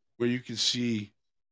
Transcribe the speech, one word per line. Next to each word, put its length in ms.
where 120
you 100
could 200
see 540